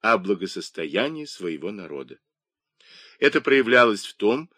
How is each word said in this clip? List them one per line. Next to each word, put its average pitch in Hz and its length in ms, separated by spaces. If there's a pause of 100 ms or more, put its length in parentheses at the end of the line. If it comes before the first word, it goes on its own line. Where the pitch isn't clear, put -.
о 113 160
благосостоянии 95 1080
своего 85 440
народа. 73 480 (1000)
Это 147 220
проявлялось 123 640
в - 80
том, 127 440